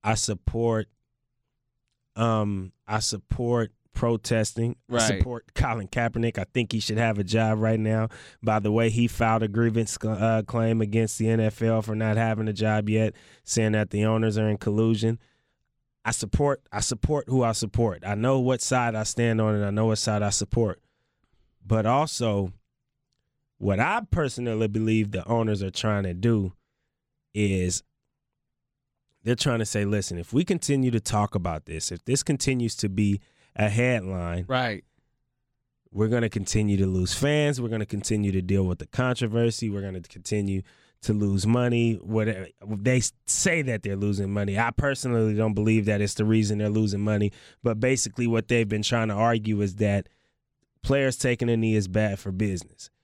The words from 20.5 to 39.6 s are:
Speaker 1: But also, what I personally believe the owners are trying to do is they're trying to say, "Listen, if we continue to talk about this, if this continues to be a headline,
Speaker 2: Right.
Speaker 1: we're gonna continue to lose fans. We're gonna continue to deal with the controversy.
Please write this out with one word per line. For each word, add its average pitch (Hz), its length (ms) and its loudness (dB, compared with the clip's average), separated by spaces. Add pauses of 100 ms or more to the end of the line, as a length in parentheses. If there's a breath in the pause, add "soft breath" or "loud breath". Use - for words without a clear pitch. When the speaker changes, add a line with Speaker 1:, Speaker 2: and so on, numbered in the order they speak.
Speaker 1:
But 110 200 2
also, 113 680 0 (1040)
what 98 220 0
I 196 300 0
personally 120 580 0
believe 110 420 2
the 92 160 -6
owners 110 380 0
are 95 60 -4
trying 104 340 -2
to 90 100 -4
do 101 380 0 (840)
is 95 480 0 (1400)
they're 117 100 2
trying 120 240 0
to 113 80 0
say, 104 200 -2
"Listen, 101 320 -2
if - 140 -10
we 151 120 2
continue 143 480 0
to 113 80 0
talk 104 340 -2
about 85 300 -4
this, 80 260 -8
if 85 140 -12
this 131 180 0
continues 131 540 -2
to 107 120 -4
be 101 320 2 (360 soft breath)
a 107 120 0
headline, 95 800 -2
Speaker 2:
Right. 127 380 -4 (1080)
Speaker 1:
we're 104 180 0
gonna 117 200 2
continue 104 480 0
to 95 100 4
lose 92 280 0
fans. 147 460 2
We're 117 100 -4
gonna 110 160 -4
continue 104 440 -2
to 92 120 0
deal 95 220 2
with 90 140 -2
the - 80 -14
controversy. 117 840 -2